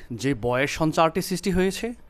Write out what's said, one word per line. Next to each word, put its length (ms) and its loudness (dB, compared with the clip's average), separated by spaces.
যে 200 0
ভয়ের 340 0
সঞ্চারটি 540 2
সৃষ্টি 300 -2
হয়েছে, 420 0